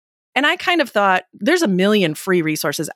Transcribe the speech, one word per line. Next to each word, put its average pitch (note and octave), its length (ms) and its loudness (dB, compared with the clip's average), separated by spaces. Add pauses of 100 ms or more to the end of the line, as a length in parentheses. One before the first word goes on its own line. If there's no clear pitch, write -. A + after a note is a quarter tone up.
(360)
And C4+ 120 0
I E4 100 0
kind F4 240 0
of A#3+ 80 -2
thought, G3 340 2 (100)
there's D#4 280 0
a E4+ 60 2
million F#3+ 480 2
free F3+ 260 -2
resources D#3 540 -4